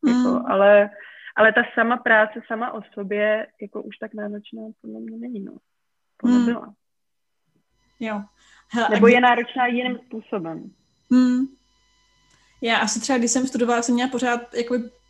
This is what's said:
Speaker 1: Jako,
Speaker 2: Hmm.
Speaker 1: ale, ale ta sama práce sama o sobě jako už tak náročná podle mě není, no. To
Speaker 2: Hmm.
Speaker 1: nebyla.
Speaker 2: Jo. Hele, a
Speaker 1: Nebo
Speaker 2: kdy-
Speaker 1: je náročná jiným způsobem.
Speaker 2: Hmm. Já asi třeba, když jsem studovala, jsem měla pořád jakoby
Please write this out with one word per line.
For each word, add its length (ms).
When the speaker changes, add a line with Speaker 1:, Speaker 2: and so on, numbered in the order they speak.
Speaker 1:
Jako, 220
Speaker 2:
Hmm. 180
Speaker 1:
ale, 440
ale 160
ta 100
sama 220
práce 520
sama 240
o 80
sobě 520
jako 200
už 160
tak 160
náročná 480
podle 200
mě 180
není, 220
no. 120
To 80
Speaker 2:
Hmm. 180
Speaker 1:
nebyla. 280
Speaker 2:
Jo. 220
Hele, 140
a 40
Speaker 1:
Nebo 160
Speaker 2:
kdy- 80
Speaker 1:
je 60
náročná 460
jiným 400
způsobem. 640
Speaker 2:
Hmm. 340
Já 140
asi 240
třeba, 180
když 120
jsem 160
studovala, 360
jsem 120
měla 160
pořád 440
jakoby 300